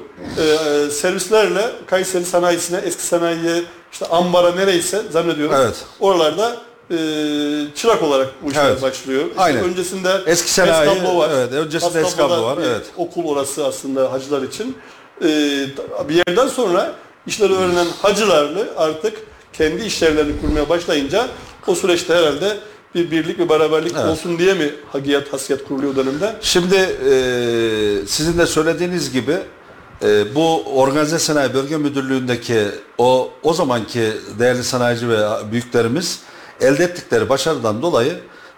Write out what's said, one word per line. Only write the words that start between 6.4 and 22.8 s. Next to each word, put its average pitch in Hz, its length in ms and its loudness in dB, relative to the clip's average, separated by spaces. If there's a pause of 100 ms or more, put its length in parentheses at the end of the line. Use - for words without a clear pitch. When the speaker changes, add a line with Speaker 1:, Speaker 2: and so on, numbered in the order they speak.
Speaker 1:
e, 175 60 0 (800)
çırak 226 280 2
olarak 135 260 2 (140)
bu 151 80 -6
işler 139 200 2
Speaker 2:
Evet. 127 120 0
Speaker 1:
başlıyor. 135 460 -2
İşte 185 120 -4
Speaker 2:
Aynen. 147 240 2
Speaker 1:
öncesinde 185 600 -2
Speaker 2:
Eski 170 260 2
sanayi, 165 380 4
Speaker 1:
Eskablo 180 280 2
var. 160 160 2
Speaker 2:
evet, 123 180 0
öncesinde 165 480 0
Speaker 1:
Eskablo'da 180 80 2
Speaker 2:
Eskablo 165 360 2
var, 135 140 -2
Speaker 1:
bir 175 40 -2
Speaker 2:
evet. 120 200 -2 (140)
Speaker 1:
okul 170 320 -6
orası 143 380 -2
aslında 131 460 -2
hacılar 135 300 -4
için. 220 360 -8 (440)
E, 175 40 2 (840)
bir 151 60 -2 (120)
yerden 226 220 2
sonra 233 460 0 (320)
işleri 196 280 2
öğrenen 180 320 2 (160)
hacılarlı 190 720 2
artık 165 420 -2 (340)
kendi 156 320 0
işyerlerini 151 560 0
kurmaya 151 280 0
başlayınca 170 600 0 (380)
o 190 80 2
süreçte 175 400 0
herhalde 170 420 2 (380)